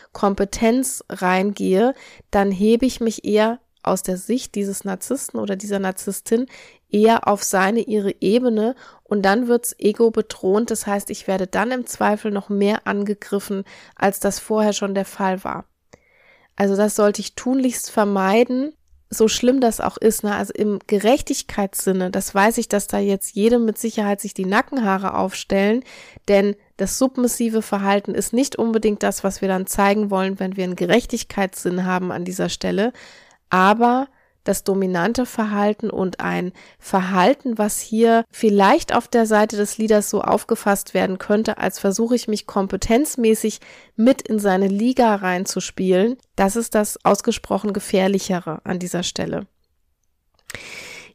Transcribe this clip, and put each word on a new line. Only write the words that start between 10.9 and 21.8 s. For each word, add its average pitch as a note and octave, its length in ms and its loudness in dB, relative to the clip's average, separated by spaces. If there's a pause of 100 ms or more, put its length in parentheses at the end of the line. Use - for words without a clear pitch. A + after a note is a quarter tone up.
ich - 180 -10
werde F#3+ 180 -2
dann F#3+ 240 -2
im A#3+ 160 -4
Zweifel G#3 460 -2
noch G3+ 160 -4
mehr G3+ 400 0
angegriffen, G3 760 -4 (320)
als F#3+ 240 0
das G3 220 -2
vorher G#3+ 320 0
schon G3 240 -4
der G3 80 -2
Fall F#3+ 400 -4
war. - 220 -10 (880)
Also G3 220 0
das G#3 200 2
sollte G#3 260 2
ich - 120 -12
tunlichst B3+ 560 -2
vermeiden, A3+ 840 2 (340)
so - 180 2
schlimm B3 340 2
das A#3 200 2
auch - 160 -4
ist, - 260 0
ne? G#3 120 -2
Also G3+ 180 -6
im G#3 340 -2
Gerechtigkeitssinne, G3+ 1200 0